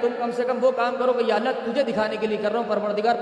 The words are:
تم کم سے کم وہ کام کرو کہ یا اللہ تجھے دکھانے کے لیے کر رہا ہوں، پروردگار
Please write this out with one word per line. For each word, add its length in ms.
تم 180
کم 120
سے 120
کم 200
وہ 80
کام 240
کرو 180
کہ 140
یا 80
اللہ 140
تجھے 180
دکھانے 340
کے 100
لیے 100
کر 140
رہا 80
ہوں، 100
پروردگار 520